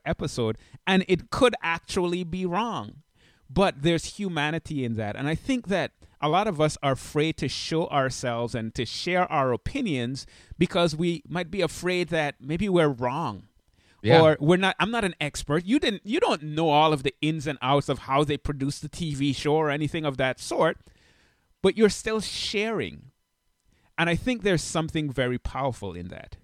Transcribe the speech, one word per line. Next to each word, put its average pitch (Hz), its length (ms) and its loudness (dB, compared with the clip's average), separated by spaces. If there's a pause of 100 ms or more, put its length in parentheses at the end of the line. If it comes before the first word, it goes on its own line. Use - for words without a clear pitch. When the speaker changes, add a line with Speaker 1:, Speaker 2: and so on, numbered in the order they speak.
Speaker 1:
episode, 123 500 -2 (300)
and 190 220 4
it 175 220 0
could 247 300 4
actually 175 640 -4
be 185 220 -4
wrong. 175 560 -4 (480)
But 156 320 2
there's 165 340 0
humanity 156 640 -2
in 117 120 -2
that. 107 200 -4
And 139 140 -4
I 165 60 -2
think 254 320 -2
that 170 260 -2 (300)
a 147 80 2
lot 196 160 2
of 165 120 -2
us 151 240 2
are 139 100 2
afraid 156 440 -2
to 139 120 -4
show - 400 -2
ourselves 127 640 -2
and 113 200 -6
to 123 120 -4
share 180 440 -2
our 135 220 2
opinions 135 760 -4 (300)
because 170 400 2
we 170 320 -2
might 160 220 -6
be 190 100 -4
afraid 175 480 -2
that 156 320 -2
maybe 160 260 -2
we're 175 220 6
wrong. 123 600 -2 (520)
Speaker 2:
Yeah. 123 220 8
Speaker 1:
Or 156 180 8
we're 160 160 6
not, 190 240 2
I'm 190 100 0
not 233 140 -2
an 180 160 -2
expert. 151 460 -2
You 247 120 2
didn't, 233 240 -2
you 233 160 -2
don't 214 240 0
know 151 280 0
all 151 240 6
of 131 80 -2
the 139 180 -2
ins 151 260 -2
and 143 140 -6
outs 139 300 2
of 123 80 -2
how 135 260 2
they 147 140 -2
produce 139 400 -4
the 151 100 -12
T 156 260 -6
V 139 200 0
show 151 220 0
or 156 120 2
anything 151 380 -2
of 135 100 -2
that 131 240 -2
sort, - 380 0 (800)
but 190 160 2
you're 208 140 6
still 220 320 -4
sharing. 175 880 -4 (880)
And 165 100 2
I 170 80 2
think 233 280 -2
there's 180 200 2
something 156 480 -2
very 123 240 -2
powerful 120 560 -6
in 87 160 -10
that. - 360 -16